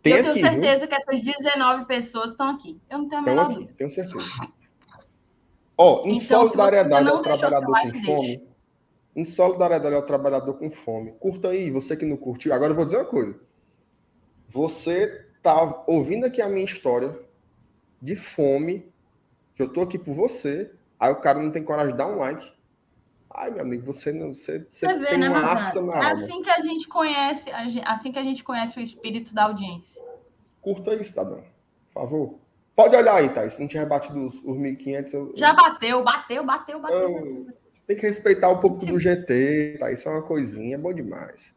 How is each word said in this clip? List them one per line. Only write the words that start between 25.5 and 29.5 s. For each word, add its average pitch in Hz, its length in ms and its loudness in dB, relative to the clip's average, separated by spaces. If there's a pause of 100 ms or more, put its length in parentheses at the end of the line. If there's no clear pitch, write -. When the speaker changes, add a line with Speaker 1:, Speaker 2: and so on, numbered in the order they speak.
Speaker 1:
afta 190 160 -2
na 175 120 -4
Speaker 2:
É 190 180 2
Speaker 1:
alma. - 120 -4
Speaker 2:
assim 349 200 -10
que 381 80 -4
a 330 100 4
gente 320 260 -6
conhece, 285 640 -2
a 233 160 -8
gen-, 240 180 -6
assim 226 260 -4
que 269 80 -6
a 269 40 -4
gente 262 200 -6
conhece 233 340 -6
o 247 40 -10
espírito 226 520 -10
da 214 120 4
audiência. 190 540 -8 (640)